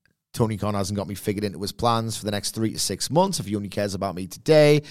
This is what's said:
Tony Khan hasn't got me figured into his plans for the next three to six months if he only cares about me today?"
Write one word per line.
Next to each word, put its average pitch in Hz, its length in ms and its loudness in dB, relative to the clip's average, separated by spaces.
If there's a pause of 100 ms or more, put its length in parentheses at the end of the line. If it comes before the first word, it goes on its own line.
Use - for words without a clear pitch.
(320)
Tony 110 260 0
Khan 101 180 -2
hasn't 98 200 -2
got 101 120 -4
me 101 80 -8
figured 104 280 -4
into 92 160 -6
his 95 120 -6
plans 113 440 0
for - 100 -10
the 104 60 -2
next 101 200 -4
three 113 200 -2
to - 60 -8
six - 320 -4
months 175 300 2
if - 80 -8
he 101 80 -2
only 101 140 -6
cares 101 260 -4
about 95 180 -4
me 90 140 -8
today?" 151 640 6